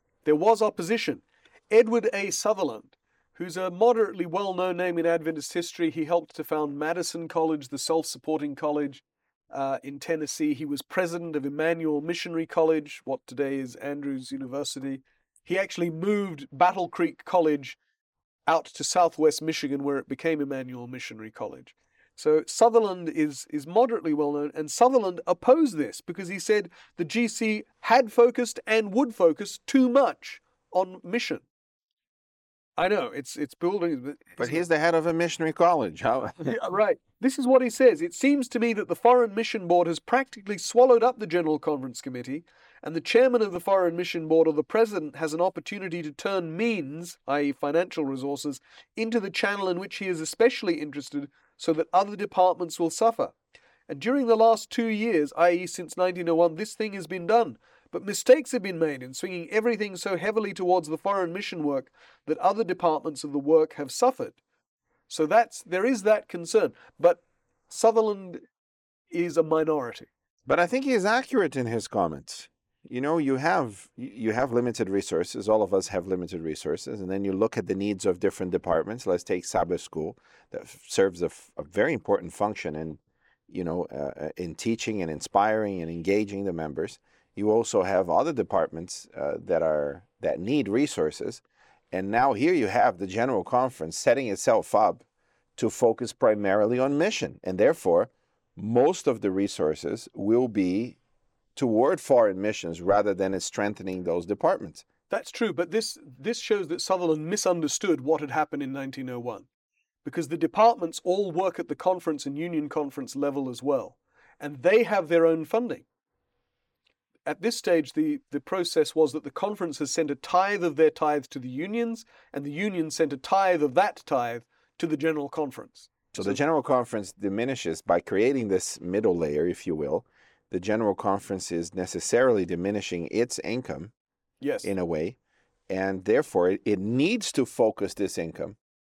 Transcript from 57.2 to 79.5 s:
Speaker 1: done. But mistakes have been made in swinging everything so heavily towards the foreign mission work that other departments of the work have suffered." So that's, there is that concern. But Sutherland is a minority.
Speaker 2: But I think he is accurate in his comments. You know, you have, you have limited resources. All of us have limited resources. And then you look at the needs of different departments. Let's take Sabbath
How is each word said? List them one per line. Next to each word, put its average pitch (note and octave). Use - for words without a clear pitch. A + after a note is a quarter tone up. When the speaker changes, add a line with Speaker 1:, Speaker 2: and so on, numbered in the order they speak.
Speaker 1:
done. G#3
But -
mistakes B3+
have A#3+
been F#3
made D3
in C3
swinging F3+
everything G#3+
so F#3
heavily G3+
towards F3
the D#3
foreign F#3+
mission F3
work C#3
that D3+
other G3+
departments E3
of D3
the C#3+
work D#3
have C#3
suffered." -
So D#3+
that's, G#3+
there F3+
is A#3+
that G#3+
concern. E3+
But F3
Sutherland G#3
is E3
a E3
minority. D#3
Speaker 2:
But C#3+
I F3
think B3+
he C4+
is G3
accurate G#3+
in B2+
his A2+
comments. D#2+
You B2
know, D3+
you C3+
have, C#3
you A2
have B2
limited A#2+
resources. F#2+
All G#2+
of F#2+
us F#2+
have F#2
limited F2+
resources. D#2+
And F#2
then G2
you G2
look G2
at F#2
the F#2+
needs G2
of F2+
different F#2
departments. F2+
Let's F2+
take F#2
Sabbath F2